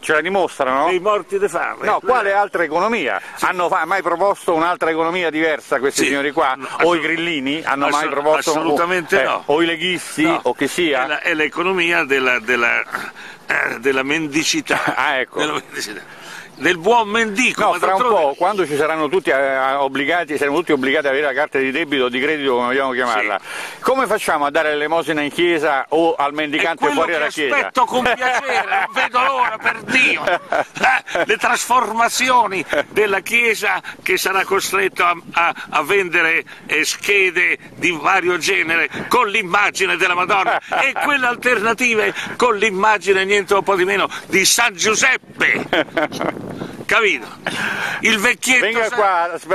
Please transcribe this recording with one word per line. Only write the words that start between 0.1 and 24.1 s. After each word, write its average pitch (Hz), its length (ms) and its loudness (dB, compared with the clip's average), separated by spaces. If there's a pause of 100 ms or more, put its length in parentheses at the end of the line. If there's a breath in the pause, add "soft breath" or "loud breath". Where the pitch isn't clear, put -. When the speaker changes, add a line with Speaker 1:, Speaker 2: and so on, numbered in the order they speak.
Speaker 1:
la 156 80 4
dimostrano? 151 680 0
Speaker 2:
Dei 185 120 0
morti 202 380 -2
di 196 100 0
fame. 127 380 -4
Speaker 1:
No, 190 140 0
quale 196 340 2
altra 196 300 0
economia? 160 560 0 (140)
Speaker 2:
Sì. - 120 -2
Speaker 1:
Hanno 175 220 0
fa-, 165 180 0
mai 185 160 0
proposto 175 520 0
un'altra 165 360 0
economia 165 400 0
diversa 151 480 0
questi 131 240 0
Speaker 2:
Sì. 151 60 2
Speaker 1:
signori 139 240 0
qua? 139 220 2
Speaker 2:
No, 131 120 -10
Speaker 1:
O - 0 -
i 123 60 -10 (260)
Speaker 2:
assolut-, - 20 -8
Speaker 1:
grillini 156 640 -2
hanno 139 240 0
mai 147 140 0
Speaker 2:
assolut-, 156 100 -2
Speaker 1:
proposto 143 380 0
Speaker 2:
assolutamente 165 720 0
Speaker 1:
eh, - 20 2
Speaker 2:
no. 110 220 -2
Speaker 1:
o 151 160 2
i 170 40 2
leghisti, 165 580 -2
Speaker 2:
No. 160 180 2
Speaker 1:
o 123 120 0
che 139 140 -2
sia? 143 360 0
Speaker 2:
È - 40 -4
la, 147 120 -4
è 175 140 0
l'economia 170 720 0
della, 131 360 2
della, 117 420 0 (640 loud breath)
eh, 143 340 -2
della 131 220 2
mendicità. 147 800 -2
Speaker 1:
<laughs> 143 100 -2
Ah, 139 220 0
ecco. 127 220 -6
Speaker 2:
Della 151 160 -2
mendicità. 120 680 -12 (340 loud breath)
Del 165 220 0
buon 214 300 4
mendico, 214 560 0
Speaker 1:
No, 202 80 4
Speaker 2:
ma 175 60 0
Speaker 1:
fra 175 160 -2
un 190 80 2
Speaker 2:
d'altronde 208 260 4
Speaker 1:
po', 139 80 -2
quando 185 280 0
ci 147 120 -2
saranno 156 320 0
tutti, 175 220 -2
eh, 135 280 2 (160)
obbligati, 139 640 0
saremo 143 200 0
tutti 175 120 -2
obbligati 143 380 2
ad 135 40 0
avere 147 140 0
la 139 60 -2
carta 143 260 -2
di 135 140 0
debito 143 320 0
o 123 40 2
di 123 120 -2
credito, 139 340 0
come 123 120 2
vogliamo 131 260 0
chiamarla, 107 500 0
Speaker 2:
Sì. - 380 -12
Speaker 1:
come 262 260 2
facciamo 185 400 0